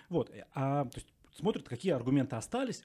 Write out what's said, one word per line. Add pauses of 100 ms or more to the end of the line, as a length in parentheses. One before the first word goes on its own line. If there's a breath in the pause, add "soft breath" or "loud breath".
Вот,
э,
а,
то
есть (260)
смотрят,
какие
аргументы
остались,